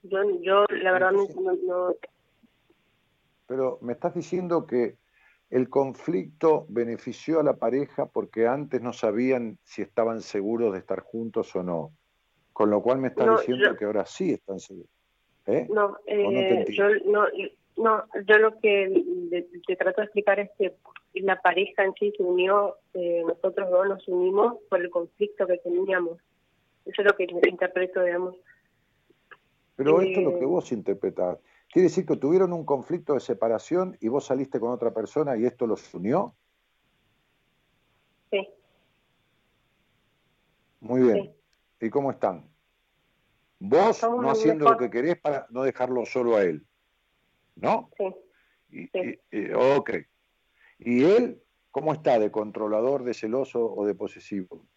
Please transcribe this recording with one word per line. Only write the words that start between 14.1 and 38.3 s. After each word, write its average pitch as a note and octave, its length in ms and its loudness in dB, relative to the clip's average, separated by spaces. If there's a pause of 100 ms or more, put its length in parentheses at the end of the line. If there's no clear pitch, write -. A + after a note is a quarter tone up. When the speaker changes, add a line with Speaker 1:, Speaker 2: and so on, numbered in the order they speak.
Speaker 2:
están F#2+ 260 -8
seguros. F#2 300 -20 (560)
¿Eh? D3 240 0
Speaker 1:
No, G#3 180 2
Speaker 2:
¿O G3+ 40 -4 (400)
no G3 80 0
te F#3+ 220 2
Speaker 1:
eh, - 100 -2
yo G3+ 140 2
Speaker 2:
entiendo? G#3 260 2
Speaker 1:
no, G#3 140 4 (520)
no, A3 260 2 (240)
yo G#3+ 100 8
lo A3 220 4
que G3+ 280 2 (420)
le, F3 120 -2 (240)
te F#3 100 -2
trato F#3+ 260 -2
de G#3 40 -2
explicar G3+ 340 0
es G3+ 180 -6
que F#3 180 -2 (400)
la F#3+ 260 0
pareja F#3+ 420 2
en F#3+ 120 0
sí G#3 200 -2
se F#3+ 80 -2
unió, F#3 540 2 (160)
eh, E3+ 320 -2
nosotros F#3 440 -2
dos F3+ 180 4
nos F#3+ 200 -6
unimos G3 480 2 (140)
por F#3 120 2
el F3 80 -6
conflicto F#3 580 -4
que F3+ 100 0
teníamos. F3 600 -2 (680)
Eso - 160 -6
es G3 40 2
lo G3+ 100 6
que F3+ 120 -4 (220)
interpreto, F#3 540 -2
digamos. F3+ 320 -2 (1400)
Speaker 2:
Pero D#3 260 4
esto F#3+ 180 0
es F3+ 60 2
lo C#3 100 2
Speaker 1:
Eh, C3 40 -4
Speaker 2:
que B2+ 60 0
vos D#3+ 260 -2
interpretás. F#2+ 680 -4 (320)
¿Quiere F3 160 4
decir D#3+ 180 0
que D3+ 120 0
tuvieron F3 360 2
un D#3+ 120 -6
conflicto D3 480 -2
de B2 60 2
separación B2 840 -2
y A2 80 -2
vos C#3 160 -2
saliste C3 340 -4
con A#2 120 -2
otra A#2 220 -4
persona B2 440 -2
y A2+ 80 0
esto B2+ 200 -2
los - 280 -4
unió? B2 420 -2 (1900)
Speaker 1:
Sí. G3 180 -2 (2250)